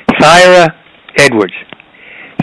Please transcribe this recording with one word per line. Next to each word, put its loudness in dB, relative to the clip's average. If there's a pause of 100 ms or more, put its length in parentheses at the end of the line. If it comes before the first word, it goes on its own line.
(220)
Thyra 2 (440)
Edwards. -2 (880)